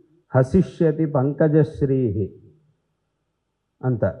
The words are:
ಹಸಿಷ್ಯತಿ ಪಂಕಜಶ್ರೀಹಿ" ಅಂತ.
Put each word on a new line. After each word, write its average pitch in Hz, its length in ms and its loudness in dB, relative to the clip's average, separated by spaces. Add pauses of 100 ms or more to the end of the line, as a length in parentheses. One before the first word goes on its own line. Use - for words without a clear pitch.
(360)
ಹಸಿಷ್ಯತಿ 160 680 0
ಪಂಕಜಶ್ರೀಹಿ" 135 1500 0 (1200)
ಅಂತ. 123 200 -2 (160)